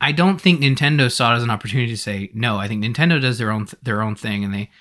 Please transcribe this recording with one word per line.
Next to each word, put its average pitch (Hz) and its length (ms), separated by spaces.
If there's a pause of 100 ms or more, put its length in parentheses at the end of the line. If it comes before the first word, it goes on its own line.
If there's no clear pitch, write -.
I 143 100
don't 175 300
think 170 180
Nintendo 139 500
saw 120 220
it 117 60
as 120 60
an 117 60
opportunity 113 440
to 107 40
say, 101 360
"No. 113 240
I 101 100
think 107 160
Nintendo 147 380
does 127 160
their 113 140
own 107 160
th-, - 140
their 110 200
own 107 140
thing," 101 280
and 98 100
they, 101 160 (120)